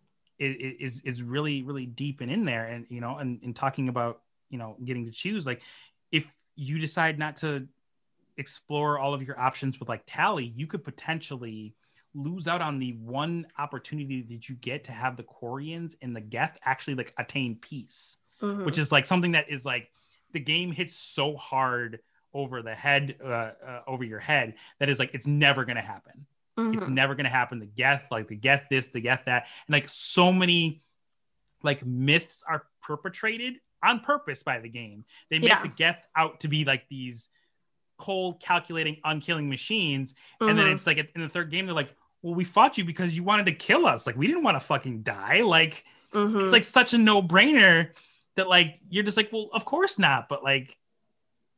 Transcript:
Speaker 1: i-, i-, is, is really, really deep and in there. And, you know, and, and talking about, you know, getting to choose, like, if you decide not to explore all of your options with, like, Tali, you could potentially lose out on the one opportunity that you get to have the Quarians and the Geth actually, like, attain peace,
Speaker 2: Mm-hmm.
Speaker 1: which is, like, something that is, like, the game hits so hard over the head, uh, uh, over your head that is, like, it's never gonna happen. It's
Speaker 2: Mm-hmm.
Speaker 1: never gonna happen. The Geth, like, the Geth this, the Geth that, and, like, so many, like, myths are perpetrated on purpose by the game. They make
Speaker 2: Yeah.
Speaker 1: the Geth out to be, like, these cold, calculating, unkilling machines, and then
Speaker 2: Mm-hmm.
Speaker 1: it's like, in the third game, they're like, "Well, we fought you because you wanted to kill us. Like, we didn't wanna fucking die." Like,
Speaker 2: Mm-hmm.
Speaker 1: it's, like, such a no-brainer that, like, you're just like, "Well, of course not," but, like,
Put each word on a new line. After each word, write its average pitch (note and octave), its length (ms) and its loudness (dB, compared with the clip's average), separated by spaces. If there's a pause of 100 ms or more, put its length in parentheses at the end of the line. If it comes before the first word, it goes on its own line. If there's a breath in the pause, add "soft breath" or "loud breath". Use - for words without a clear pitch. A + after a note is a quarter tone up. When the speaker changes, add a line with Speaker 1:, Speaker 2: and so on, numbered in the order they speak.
(400)
Speaker 1:
i-, C#3+ 40 -4
i-, C3 360 -6
is, C3 220 -10
is B2 200 -8
really, C#3 400 -4
really C3+ 240 -10
deep C3+ 360 -8
and B2 80 -6
in G#3 140 -2
there. A#2 200 -4
And, A#2 260 -12
you A#2+ 100 -10
know, B2 180 -8
and, B2 240 -6
and B2 120 -10
talking C3+ 340 -2
about, A#2+ 340 -4 (260)
you C3 100 -12
know, A2 240 -12
getting B2 240 -6
to A2+ 60 -14
choose, F#3 340 -6
like, B2 160 -6 (480 loud breath)
if D3+ 240 0 (220)
you D3 240 -6
decide D#3+ 400 -2
not D3+ 160 -6
to C#3 320 -6 (680)
explore D3 640 -2
all C#3 160 0
of C3+ 80 -4
your C3 160 -12
options C3 400 -2
with, A2+ 100 -12
like, A2+ 180 -6
Tali, E3 400 0
you A#2 200 -8
could D#3+ 180 -8
potentially A#2 880 -10 (400)
lose D#3 340 -8
out F3 140 0
on D3 160 -4
the B2+ 160 -6
one C#3+ 520 -6 (120)
opportunity C#3 640 -8
that A#2 260 -16
you C3 80 -12
get C3 280 -10
to C3 80 -16
have B2+ 240 -4
the A#2+ 60 -14
Quarians D3+ 800 -10
and B2 140 -8
the A2+ 40 -12
Geth A#2 440 -6
actually, C3 300 -2
like, B2+ 240 -6
attain B2 380 -4
peace, - 600 -14 (240)
Speaker 2:
Mm-hmm. G3+ 240 -4
Speaker 1:
which D3+ 140 -2
is, D3+ 120 0
like, C#3 160 6
something F3+ 260 2
that D#3 180 2
is, C3+ 140 -10
like, B2 260 -6 (420)
the D#3+ 80 -6
game E3 320 -2
hits D#3+ 220 -8
so D3 420 -4
hard B2 640 -2 (320)
over B2+ 300 -6
the A2+ 120 -10
head, C#3+ 480 0
uh, C3+ 40 -12
uh, A#2+ 600 -6
over C3 180 -6
your A2 160 -10
head B2+ 340 0 (240 loud breath)
that C#3 100 0
is, C3+ 100 0
like, B2+ 160 -2
it's C3+ 120 -8
never C#3+ 380 4
gonna A#2+ 180 -6
happen. G#2+ 440 -16 (300)
It's A3+ 60 0 (140)
Speaker 2:
Mm-hmm. E3+ 180 -2
Speaker 1:
never C3+ 200 2
gonna C3+ 140 -2
happen. B2 320 0
The G#2+ 60 -14
Geth, B2+ 440 0
like, A2 180 -4
the G#2+ 80 -12
Geth C3+ 340 2
this, C3 180 0
the B2 120 -8
Geth B2 260 -2
that, B2 200 0 (200 loud breath)
and, D3+ 80 -4
like, C#3+ 140 2
so - 440 4
many, E3+ 480 2 (840)
like, C#3+ 220 -2
myths C3+ 640 2
are D#3 180 -4 (160)
perpetrated A3 760 -6 (220)
on A3 180 4
purpose C#4 420 -4
by C3 180 -2
the A2+ 80 -14
game. A2+ 360 -14 (260 soft breath)
They D#3+ 80 2
make D#3+ 120 4
Speaker 2:
Yeah. G#3 120 4
Speaker 1:
the - 60 -6
Geth E3 340 0 (140)
out D#3+ 240 0
to D#3 80 -4
be, D3+ 160 0
like, C3+ 240 -2
these B2 400 -12 (680)
cold, F#3 440 -4
calculating, E3 640 -2
unkilling D#3 440 -2
machines, C#3 640 -2 (260 soft breath)
and A3 180 2
then D#3 80 6
Speaker 2:
Mm-hmm. D#3 80 4
Speaker 1:
it's - 120 -6
like, D#3 120 2
in D#3 220 -6
the D#3+ 80 -4
third E3 220 -4
game, F#3 160 -4
they're F3+ 80 -4
like, C#3+ 200 -4 (280)
"Well, E3+ 120 -4
we F3+ 100 0
fought A#3+ 340 6
you F#3+ 60 0
because E3+ 320 -2
you F3 80 -4
wanted G3+ 220 4
to E3 60 2
kill C4+ 340 4
us. B2+ 200 2
Like, A#2 100 -2
we C#3+ 120 0
didn't E4+ 160 0
wanna E3+ 160 2
fucking B2+ 420 -4
die." A2 400 2
Like, E3 420 4 (280 soft breath)
Speaker 2:
Mm-hmm. G#3 260 2
Speaker 1:
it's, F#3+ 140 2
like, A#3 120 8
such B3 300 6
a A#3+ 40 8
no-brainer G3 920 8 (460 soft breath)
that, F#3+ 120 2
like, F3 300 6 (100)
you're F#3+ 160 0
just G#3 120 0
like, G#3+ 160 2
"Well, G#3+ 200 -4
of C#3 120 -4
course F4+ 340 0
not," C#3 300 4
but, C#3 160 -4
like, C3+ 340 0 (800)